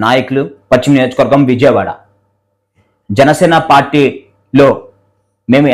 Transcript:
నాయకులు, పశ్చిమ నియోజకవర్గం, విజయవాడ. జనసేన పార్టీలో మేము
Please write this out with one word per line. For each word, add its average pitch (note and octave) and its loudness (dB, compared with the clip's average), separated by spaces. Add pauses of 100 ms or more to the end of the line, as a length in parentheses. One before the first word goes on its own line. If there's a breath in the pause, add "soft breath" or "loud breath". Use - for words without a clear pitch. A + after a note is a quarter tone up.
నాయకులు, C3 -2 (280)
పశ్చిమ C3 0
నియోజకవర్గం, B2+ 0
విజయవాడ. A#2+ 0 (1200)
జనసేన D3+ 0 (140)
పార్టీలో C#3 0 (800)
మేము C#3+ 2